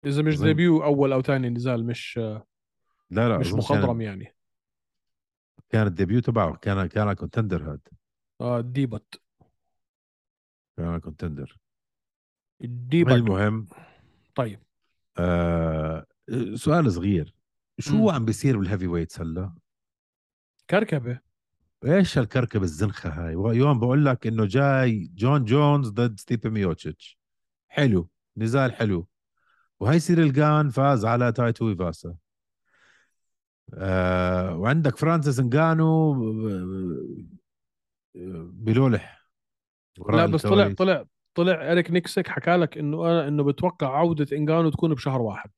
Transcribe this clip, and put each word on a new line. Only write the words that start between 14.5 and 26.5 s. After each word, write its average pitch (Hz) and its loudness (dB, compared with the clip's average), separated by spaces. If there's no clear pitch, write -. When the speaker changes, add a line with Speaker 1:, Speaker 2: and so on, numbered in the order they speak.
Speaker 2:
آه، 82 -2
سؤال 147 2
صغير. 87 -2
شو 143 -2
Speaker 1:
مم. 220 4
Speaker 2:
عم 139 0
بيصير 110 0
بالهيفي 92 -4
ويتس 85 -6
هلا؟ 85 -8
Speaker 1:
كركبة. 143 0
Speaker 2:
إيش 175 4
هالكركبة 117 0
الزنخة 87 -4
هاي؟ 80 -6
ويوم 117 2
بقول 127 2
لك 127 0
إنه 110 0
جاي 127 2
جون 127 2
جونز 143 2
ضد 110 -2
ستيبي 117 -4